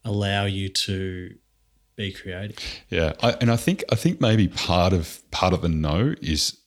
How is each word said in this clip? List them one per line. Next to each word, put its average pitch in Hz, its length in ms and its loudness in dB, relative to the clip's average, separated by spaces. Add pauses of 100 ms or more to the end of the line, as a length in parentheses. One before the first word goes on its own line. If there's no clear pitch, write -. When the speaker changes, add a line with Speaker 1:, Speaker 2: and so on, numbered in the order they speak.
Speaker 1:
allow 101 400 0
you 98 240 -2
to 92 680 -6 (580)
be 101 160 -6
creative? 98 480 -10 (300)
Speaker 2:
Yeah, 82 240 0 (100)
I, 117 180 2
and 120 80 4
I 117 80 4
think, 175 340 0
I - 40 2
think - 260 0
maybe 107 280 4
part 87 440 2
of, 85 380 -2
part 92 240 2
of - 80 -2
the 85 60 2
no 80 520 0
is - 460 -2